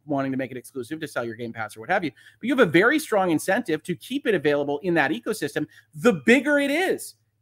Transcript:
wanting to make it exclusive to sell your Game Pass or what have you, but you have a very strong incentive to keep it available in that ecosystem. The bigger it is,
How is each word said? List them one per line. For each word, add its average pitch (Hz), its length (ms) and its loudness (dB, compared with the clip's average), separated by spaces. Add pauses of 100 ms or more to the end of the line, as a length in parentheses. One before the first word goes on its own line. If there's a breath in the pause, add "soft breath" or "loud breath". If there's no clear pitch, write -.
wanting 139 240 -2
to 131 80 -4
make 131 140 -6
it 131 40 -12
exclusive 131 440 -10
to 156 80 -8
sell 131 160 -4
your 117 100 -8
Game 117 180 -10
Pass 113 240 -10
or 110 40 -18
what 113 100 -8
have 185 140 0
you, 147 80 -4 (280 soft breath)
but - 60 -8
you 233 100 0
have 247 100 6
a 165 40 -2
very 226 280 4
strong 190 340 0
incentive 160 500 0
to 175 140 -6
keep 277 300 -6
it 220 80 2
available 143 480 0
in 175 120 0
that 143 160 2
ecosystem. 156 560 -4 (280 soft breath)
The 156 300 2
bigger 285 340 4
it 285 120 2
is, 339 460 -2 (240)